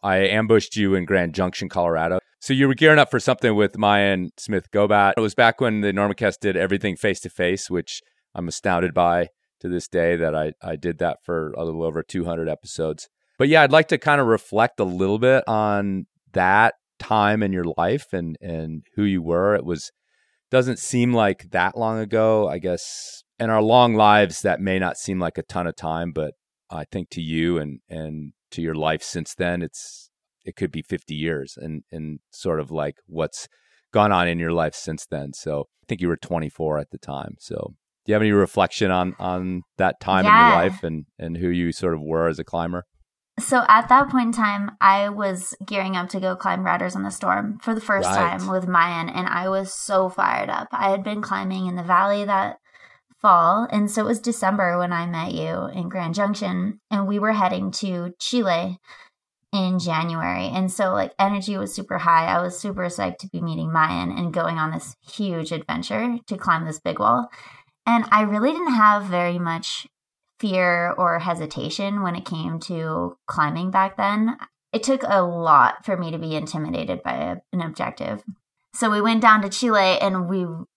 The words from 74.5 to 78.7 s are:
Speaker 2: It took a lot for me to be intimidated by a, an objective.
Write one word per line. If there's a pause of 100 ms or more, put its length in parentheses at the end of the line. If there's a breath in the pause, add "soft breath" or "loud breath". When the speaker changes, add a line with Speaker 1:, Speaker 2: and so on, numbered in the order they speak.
Speaker 2:
It
took
a
lot
for
me
to
be
intimidated
by
a, (140)
an
objective. (500)